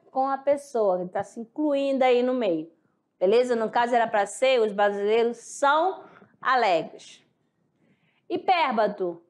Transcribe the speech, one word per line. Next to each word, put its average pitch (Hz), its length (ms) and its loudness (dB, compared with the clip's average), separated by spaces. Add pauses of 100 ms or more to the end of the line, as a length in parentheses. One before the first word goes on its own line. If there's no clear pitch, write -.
(120)
com 269 160 -2
a 269 100 -4
pessoa, 247 600 0
que 180 100 -8
tá 202 140 -6
se - 160 -16
incluindo 277 640 -2
aí 247 180 4
no 254 100 0
meio. 185 380 -2 (480)
Beleza? 233 380 2
No 220 120 -2
caso, 240 240 -2
era 233 140 2
pra 214 180 0
ser, 254 360 0
os 214 100 0
brasileiros 208 680 0
são 320 680 -2 (360)
alegres. 208 800 -2 (1120)
Hipérbato. 226 1000 0